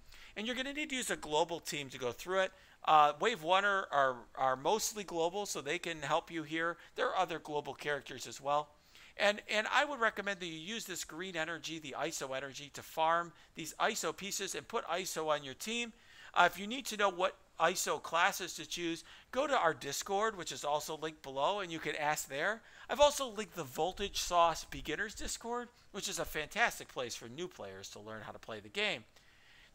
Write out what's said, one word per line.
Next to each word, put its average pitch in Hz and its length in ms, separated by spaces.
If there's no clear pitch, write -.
And 214 100
you're 240 100
gonna 262 160
need 294 180
to 269 60
use 240 140
a 180 60
global 156 420
team 143 320
to 131 80
go 123 140
through 185 280
it. 190 120
Uh, 151 320
Wave 190 240
one 185 220
are, 196 260
are, 135 260
are 131 220
mostly 202 480
global, 175 420
so 160 160
they 151 160
can 165 240
help 156 280
you 165 120
here. 165 340
There - 120
are - 80
other 170 220
global 147 340
characters 139 540
as 123 160
well. 147 260
And, 208 320
and 214 200
I 262 180
would 285 140
recommend 202 400
that 180 60
you 160 120
use 196 260
this 175 180
green 175 320
energy, 160 440
the 143 180
iso 139 400
energy, 135 380
to 120 80
farm 165 500
these 160 260
iso 175 340
pieces 196 400
and 143 140
put - 180
iso 165 420
on 147 160
your 131 100
team. 233 400
Uh, 175 180
if - 60
you 196 80
need 247 200
to 214 120
know 208 100
what 180 300
iso 165 440
classes 180 540
to 151 100
choose, 165 360
go - 160
to 262 100
our 165 160
Discord, 196 640
which 160 160
is 131 100
also 151 360
linked 156 240
below, 143 380
and 175 120
you 160 60
can 151 180
ask 151 320
there. 175 340
I've 233 100
also 277 280
linked 208 260
the 170 100
Voltage 175 540
Sauce 170 460
Beginners 160 500
Discord, 240 560
which 202 160
is 170 100
a 160 80
fantastic 160 600
place 123 260
for 117 160
new 165 180
players 98 420
to 107 100
learn 107 220
how 107 100
to - 60
play 110 220
the 104 80
game. 180 360